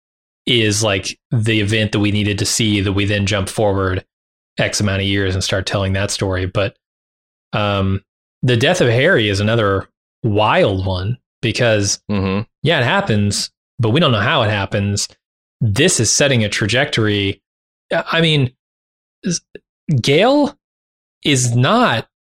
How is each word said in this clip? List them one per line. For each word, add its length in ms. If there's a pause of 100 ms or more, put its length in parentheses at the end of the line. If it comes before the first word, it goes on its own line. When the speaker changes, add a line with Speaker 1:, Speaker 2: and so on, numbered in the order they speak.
(460)
Speaker 1:
is, 380
like, 340 (140)
the 280
event 320
that 60
we 140
needed 260
to 80
see 340
that 120
we 120
then 220
jump 220
forward 560 (520)
X 240
amount 220
of 60
years 260
and 100
start 220
telling 280
that 180
story. 340
But, 300 (760)
um, 500 (400)
the 140
death 240
of 80
Harry 400
is 120
another 480 (340)
wild 640
one 320 (240)
because, 680
Speaker 2:
Mm-hmm. 340 (200)
Speaker 1:
yeah, 160
it 60
happens, 680 (300)
but 100
we 80
don't 140
know 80
how 220
it 80
happens. 580 (520)
This 380
is 140
setting 320
a 40
trajectory. 960 (500)
I 280
mean, 320 (720)
s-, 140 (600)
Gale 560 (680)
is 320
not 520 (160)